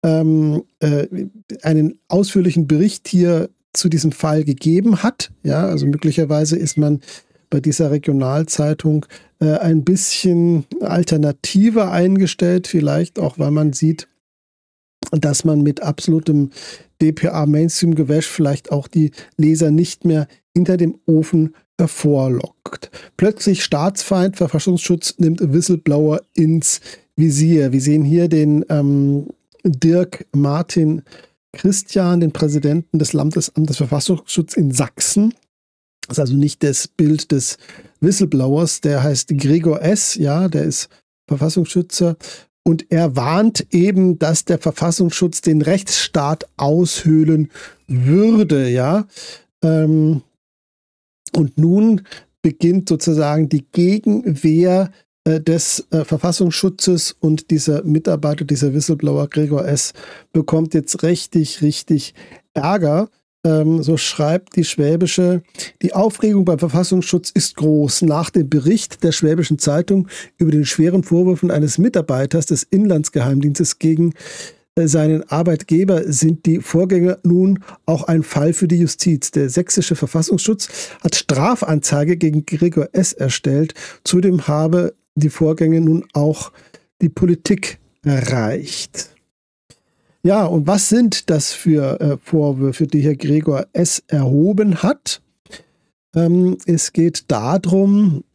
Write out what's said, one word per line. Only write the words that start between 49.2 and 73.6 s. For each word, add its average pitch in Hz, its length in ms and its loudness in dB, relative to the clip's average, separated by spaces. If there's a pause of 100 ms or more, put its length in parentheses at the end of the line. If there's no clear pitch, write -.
Ähm, 156 580 2 (1120)
und - 240 0
nun 196 440 2 (380)
beginnt 175 480 0
sozusagen 156 600 0
die 143 240 -2
Gegenwehr, 185 1200 0 (340)
äh, 160 140 0
des, 160 500 -2
äh, 160 140 0
Verfassungsschutzes 175 1120 -2
und 156 320 -2
dieser 151 320 0
Mitarbeiter, 156 640 -2
dieser 139 280 0
Whistleblower 147 540 -2
Gregor 147 400 -2
S. - 260 -4 (400)
bekommt 160 400 0
jetzt - 300 -2
richtig, 160 600 -2
richtig - 520 -2 (400)
Ärger. 170 540 0 (360)
Ähm, 160 380 2
so 151 140 0
schreibt 160 580 -4
die 180 80 2
Schwäbische: 170 800 0 (400)
„Die - 120 -2
Aufregung 208 500 2
beim 165 160 0
Verfassungsschutz 175 720 0
ist - 260 -4
groß. 151 460 0
Nach 160 280 0
dem 156 180 0
Bericht 156 540 0
der 170 80 2
Schwäbischen 156 480 0
Zeitung 175 480 0 (320)
über 156 140 2
den 151 120 4
schweren 175 380 2
Vorwürfen 180 480 2
eines 151 280 0
Mitarbeiters 156 680 0
des - 160 -2
Inlandsgeheimdienstes 151 1200 0